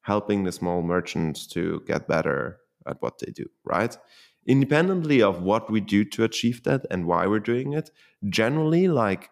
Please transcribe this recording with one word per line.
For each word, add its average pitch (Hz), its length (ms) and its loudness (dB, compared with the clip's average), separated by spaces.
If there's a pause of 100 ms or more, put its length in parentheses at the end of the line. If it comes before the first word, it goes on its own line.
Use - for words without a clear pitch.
Helping 101 440 -2
the 90 60 -2
small 87 300 -2
merchants 85 640 -2
to 85 380 -4
get 76 220 -4
better 73 500 -2 (300)
at 71 140 -10
what - 180 -8
they - 120 -10
do, - 140 -12 (200)
right? 104 320 -2 (500)
Independently 147 760 4
of 95 220 4
what 107 260 0
we 107 120 2
do 101 240 4
to - 180 -2
achieve 120 400 -2
that 139 260 0
and 90 160 -2
why 87 220 2
we're 107 120 2
doing 127 340 -2
it, 151 180 -6 (380)
generally, 156 580 2
like, 113 440 0